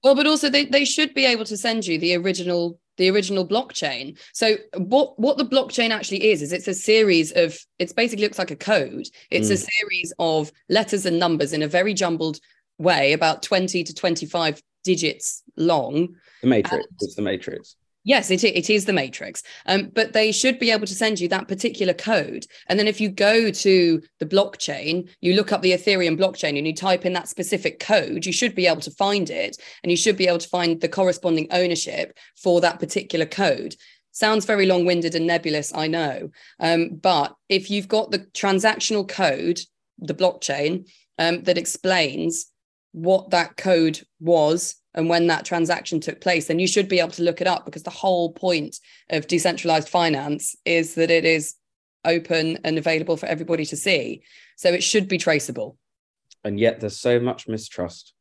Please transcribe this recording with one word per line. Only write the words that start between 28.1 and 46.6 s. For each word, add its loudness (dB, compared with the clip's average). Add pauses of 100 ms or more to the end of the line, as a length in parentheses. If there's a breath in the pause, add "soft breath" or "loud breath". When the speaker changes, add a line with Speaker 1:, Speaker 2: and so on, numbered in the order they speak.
Speaker 1:
you -4
should -2
be 2
able 2
to -10
find -2
it. -6 (280 loud breath)
And -2
you 2
should 2
be 2
able 2
to -8
find 0
the -2
corresponding 0
ownership -2 (180 loud breath)
for 2
that 2
particular -4
code. -2 (340 soft breath)
Sounds 0
very 2
long-winded 2
and 0
nebulous, -2
I -4
know. -4 (280 loud breath)
Um, 2 (120)
but 2 (120)
if 0
you've -2
got 0
the -2 (160)
transactional 0
code, 0 (380)
the -8
blockchain, -2 (300 soft breath)
um, 0
that 2
explains -2 (440)
what 0
that 0
code 2 (200)
was 2 (200)
and 0
when 4
that 0
transaction -2
took -10
place, 0
then 0
you 2